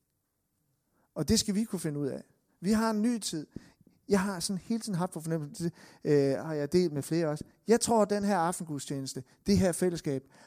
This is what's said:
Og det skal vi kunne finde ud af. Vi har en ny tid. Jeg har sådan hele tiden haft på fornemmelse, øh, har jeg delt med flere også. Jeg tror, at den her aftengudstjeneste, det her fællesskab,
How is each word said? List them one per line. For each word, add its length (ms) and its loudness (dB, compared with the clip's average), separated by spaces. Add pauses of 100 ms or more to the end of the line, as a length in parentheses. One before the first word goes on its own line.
(1160)
Og 140 -2
det 120 4
skal 140 -2
vi 100 0
kunne 160 -6
finde 200 -4
ud 60 -2
af. 160 -6 (380)
Vi 120 0
har 180 2
en 120 0
ny 160 0
tid. 280 -6 (600)
Jeg 120 4
har 200 -4
sådan 240 -4
hele 160 -2
tiden 140 -4
haft 180 -2
på 80 -8
fornemmelse, 520 -4 (320)
øh, 340 4
har 160 -6
jeg 180 -4
delt 200 4
med 100 -4
flere 260 -2
også. 160 -4 (240)
Jeg 120 6
tror, 220 4
at 80 2
den 140 0
her 140 2
aftengudstjeneste, 840 -4 (220)
det 120 4
her 140 4
fællesskab, 560 -2 (180)